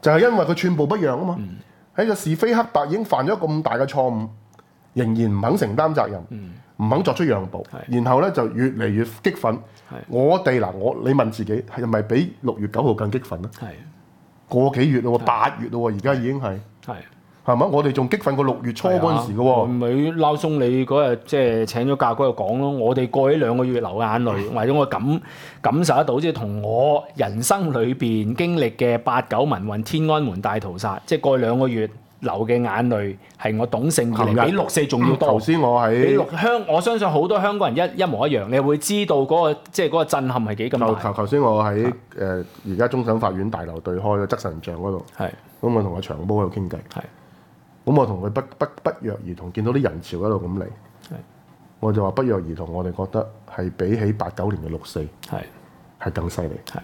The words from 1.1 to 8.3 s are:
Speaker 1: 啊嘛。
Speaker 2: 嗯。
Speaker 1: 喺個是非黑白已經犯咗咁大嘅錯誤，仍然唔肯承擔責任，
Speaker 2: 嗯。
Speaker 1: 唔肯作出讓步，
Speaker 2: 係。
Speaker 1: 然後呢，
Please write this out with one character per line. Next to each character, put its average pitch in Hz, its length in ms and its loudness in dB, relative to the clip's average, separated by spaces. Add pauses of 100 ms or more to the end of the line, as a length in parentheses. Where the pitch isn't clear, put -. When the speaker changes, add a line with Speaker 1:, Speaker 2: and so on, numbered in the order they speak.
Speaker 1:
啊 175 60 -4
嘛。 175 140 -4
Speaker 2:
嗯。 98 180 -10 (400)
Speaker 1:
喺 220 100 2
個 214 80 2
是 160 200 0
非 226 200 2
黑 233 80 2 (100)
白 147 140 2
已 147 40 -6
經 214 140 0
犯 135 220 2
咗 190 100 0
咁 156 260 -2
大 117 140 0
嘅 131 100 2
錯 131 240 0
誤， 110 180 -4 (680)
仍 117 200 2
然 113 220 2
唔 98 60 0
肯 131 160 2
承 110 180 0
擔 156 180 2
責 131 140 2
任， 95 220 -8
Speaker 2:
嗯。 98 240 -14 (280)
Speaker 1:
唔 110 60 2
肯 139 140 4
作 147 100 2
出 170 120 0
讓 107 220 2
步， 92 240 -10
Speaker 2:
係。 - 320 -8
Speaker 1:
然 120 80 0
後 131 120 6
呢， 196 80 2